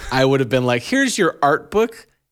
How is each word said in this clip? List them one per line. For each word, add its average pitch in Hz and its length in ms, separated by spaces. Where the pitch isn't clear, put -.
I 131 140
would 135 140
have 127 100
been 127 160
like, 123 180
"Here's 269 340
your 170 240
art - 300
book. - 360